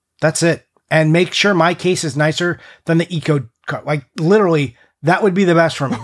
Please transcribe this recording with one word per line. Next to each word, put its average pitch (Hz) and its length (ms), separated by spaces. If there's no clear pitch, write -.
That's 156 220
it. 160 240
And 156 220
make 170 220
sure 202 200
my 170 200
case 180 300
is 139 120
nicer 156 420
than 165 120
the 170 160
Eco 147 340
card. - 180
Like, 147 220
literally, 165 580
that 170 200
would 196 120
be 196 100
the 175 100
best 165 220
for 135 120
me. 127 160